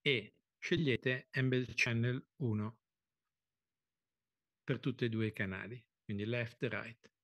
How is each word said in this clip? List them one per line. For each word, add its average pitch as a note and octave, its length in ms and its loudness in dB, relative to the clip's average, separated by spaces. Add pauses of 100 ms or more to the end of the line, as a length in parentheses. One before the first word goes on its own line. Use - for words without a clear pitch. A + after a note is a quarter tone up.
e A#2+ 380 0 (200)
scegliete C3 720 2
Embed B2+ 460 2
Channel A#2+ 600 2
uno A2 420 -2 (1800)
per C3+ 160 -2
tutti B2+ 240 -2
e A#2+ 40 2
due A2+ 180 2
i G#2+ 60 -2
canali, G2+ 480 -6 (220)
quindi G#2 220 -4
left A#2 400 -4
e B2 40 0
right. A2 440 -8 (120)